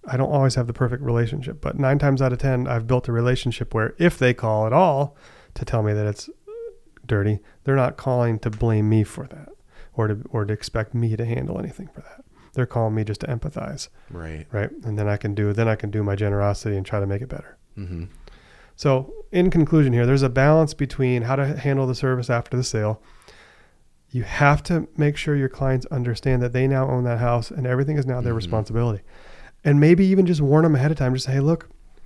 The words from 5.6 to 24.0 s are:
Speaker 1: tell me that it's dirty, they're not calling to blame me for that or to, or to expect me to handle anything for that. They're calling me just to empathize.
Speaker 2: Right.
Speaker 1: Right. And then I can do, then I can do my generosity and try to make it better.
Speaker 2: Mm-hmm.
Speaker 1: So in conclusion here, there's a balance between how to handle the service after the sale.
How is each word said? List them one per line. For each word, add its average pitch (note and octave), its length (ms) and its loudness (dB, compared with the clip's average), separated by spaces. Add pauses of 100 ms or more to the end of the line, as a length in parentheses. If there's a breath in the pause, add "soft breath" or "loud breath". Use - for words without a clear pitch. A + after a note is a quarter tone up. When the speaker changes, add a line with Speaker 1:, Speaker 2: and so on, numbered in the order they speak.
Speaker 1:
tell A2+ 180 0
me G#2+ 120 0
that G#2 120 -2
it's G#2 220 -6 (800)
dirty, G#2 340 0 (240 soft breath)
they're C#3 120 2
not B2+ 200 0
calling A#2+ 440 0
to A2+ 100 -4
blame A2 380 0
me A2 160 4
for - 240 -10
that - 200 -18 (460 soft breath)
or A2 140 -2
to, G#2+ 220 -4
or G#2+ 140 -2
to G#2 80 -4
expect G#2+ 420 -6
me A#2 220 0
to A#2 80 -4
handle A#2+ 340 -4
anything E3+ 360 -10
for - 60 -18
that. - 220 -20 (320 soft breath)
They're B2 120 -2
calling A2 280 -2
me A2 100 -2
just G#2 180 -6
to - 40 -8
empathize. - 640 -8 (220 soft breath)
Speaker 2:
Right. D#2+ 420 -12
Speaker 1:
Right. G#2 180 -4 (140)
And G#2+ 140 -6
then G#2 100 -2
I G#2 80 0
can G#2 180 -4
do, G#2 180 0
then A2+ 160 0
I A2 80 0
can G#2 140 -8
do G#2+ 120 -2
my G2+ 140 -2
generosity G2+ 600 -2
and G2 80 -4
try G#2 160 -4
to G2 60 -2
make G2 160 -4
it C3 60 -12
better. - 280 -12 (220)
Speaker 2:
Mm-hmm. F2+ 260 -10 (720 soft breath)
Speaker 1:
So C3+ 360 0 (180)
in F#3 200 2
conclusion D3+ 420 4
here, A#2+ 140 4
there's C3+ 160 4
a C#3 80 2
balance D3 420 4
between B2+ 500 0
how B2+ 140 -2
to C#3 100 0 (120)
handle C3+ 280 0
the B2 80 -2
service B2+ 360 -2
after A#2+ 260 -2
the B2+ 80 0
sale. G#2+ 380 -2 (1080 soft breath)